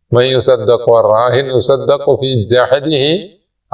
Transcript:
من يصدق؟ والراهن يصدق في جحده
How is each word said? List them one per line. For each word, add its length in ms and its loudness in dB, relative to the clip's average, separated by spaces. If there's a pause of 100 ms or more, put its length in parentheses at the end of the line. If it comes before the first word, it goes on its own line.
(120)
من 120 2
يصدق؟ 680 0
والراهن 560 2
يصدق 720 0
في 260 -4
جحده 840 -2 (440)